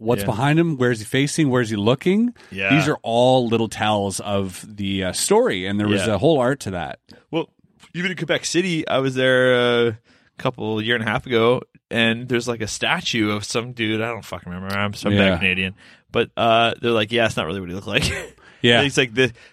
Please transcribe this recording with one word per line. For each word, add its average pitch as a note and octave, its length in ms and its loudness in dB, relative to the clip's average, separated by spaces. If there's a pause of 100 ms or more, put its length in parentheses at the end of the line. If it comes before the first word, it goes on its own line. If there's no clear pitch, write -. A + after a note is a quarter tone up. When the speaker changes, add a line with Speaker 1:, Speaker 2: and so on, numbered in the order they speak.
Speaker 1:
What's A2 220 0
Speaker 2:
Yeah. G2+ 40 -6
Speaker 1:
behind C3+ 320 2
him? E3 180 2
Where B2 140 2
is A#2 80 -2
he G#2+ 60 -10
facing? C#3+ 460 0
Where B2 120 2
is A2 80 -4
he A2+ 60 -2
looking? F#3+ 580 2 (160)
Speaker 2:
Yeah. G2 240 0
Speaker 1:
These - 140 4
are D3+ 140 -2
all B2 440 4
little A2+ 220 0
tells G#2 500 -2
of G2 460 -4 (120)
the, G2 280 -4
uh, F2+ 80 -4
story, F3+ 540 0
and G2+ 120 -2
there G#2 80 0
was G2 200 2
Speaker 2:
Yeah. G#2+ 80 0
Speaker 1:
a F#2+ 40 0
whole D3 220 2
art B2+ 200 0
to G#2 120 -8
that. E2 260 -8 (320)
Speaker 2:
Well, D#3 180 -6 (460)
even F3+ 160 -4
in F3+ 60 -8
Quebec D#3 280 -2
City, E3+ 440 -2
I A2+ 100 0
was C3+ 160 -2
there, B2+ 400 4
uh, A#2+ 360 2
a A2 40 -4 (440)
couple, A2 440 -4
year A#2 140 0
and A2 80 2
a A2 40 -2
half A2 180 -2
ago, A#2+ 360 4 (300)
and A#2 360 0
there's, A#2+ 200 -2
like, A#2 140 -6
a G#2+ 40 -4
statue A#2 640 -2
of G#2 140 -4
some B2 280 -6
dude. A2 280 -2
I A2+ 80 -4
don't A2+ 160 -10
fucking F2 280 -12
remember. F#2+ 240 -8
I'm G2+ 180 -2
some - 180 -2
Speaker 1:
Yeah. G2 180 6
Speaker 2:
bad F2+ 100 2
Canadian. F#2 340 0 (360)
But, A#2 260 0
uh, A#2 440 4
they're A#2+ 100 0
like, G#2+ 220 0
"Yeah, A#2 140 2
it's G#2+ 100 -4
not G#2 100 -2
really F#2 140 -6
what F2+ 80 -8
he F2 80 -8
looked G2 100 -12
like." A#2+ 160 0
<laughs> - 400 -6 (200)
Speaker 1:
Yeah. A#2+ 200 6
Speaker 2:
It's C#3 140 -2
like, B2+ 180 2
"This, B2 180 2 (200)